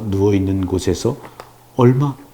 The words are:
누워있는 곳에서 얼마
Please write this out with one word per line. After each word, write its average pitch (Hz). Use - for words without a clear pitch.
누워있는 95
곳에서 92
얼마 131